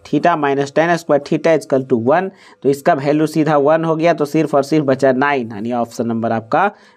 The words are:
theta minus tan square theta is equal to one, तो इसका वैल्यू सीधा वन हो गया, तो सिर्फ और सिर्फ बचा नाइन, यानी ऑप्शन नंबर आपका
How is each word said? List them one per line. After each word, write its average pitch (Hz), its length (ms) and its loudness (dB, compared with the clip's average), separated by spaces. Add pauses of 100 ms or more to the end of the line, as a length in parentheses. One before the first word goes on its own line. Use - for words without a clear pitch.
theta 151 320 0
minus 139 340 -2
tan 165 240 2
square 147 260 0
theta 160 320 0
is 139 100 -2
equal 131 220 -2
to 131 200 0
one, 175 240 2 (340)
तो 123 40 2
इसका 143 260 2
वैल्यू 151 340 0
सीधा 156 300 0
वन 156 260 2
हो 165 120 0
गया, 160 180 2
तो 147 100 -2
सिर्फ 151 300 -2
और 139 100 2
सिर्फ 151 220 0
बचा 135 280 2
नाइन, 127 380 -2
यानी 110 220 -8
ऑप्शन 117 320 -4
नंबर 113 260 -2
आपका 143 380 0 (260)